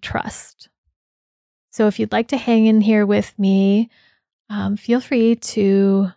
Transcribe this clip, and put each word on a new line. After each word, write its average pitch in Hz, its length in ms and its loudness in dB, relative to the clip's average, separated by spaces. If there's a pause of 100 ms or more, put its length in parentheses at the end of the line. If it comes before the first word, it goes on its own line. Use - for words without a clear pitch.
trust. - 680 -10 (1000)
So 214 160 0
if 208 120 -2
you'd 214 140 -4
like 226 160 -2
to 277 80 -4
hang 226 300 2
in 220 160 4
here 214 240 2
with 202 320 -2
me, 196 500 2 (600)
um, 202 260 -6
feel 240 240 -2
free 233 340 2
to 196 840 0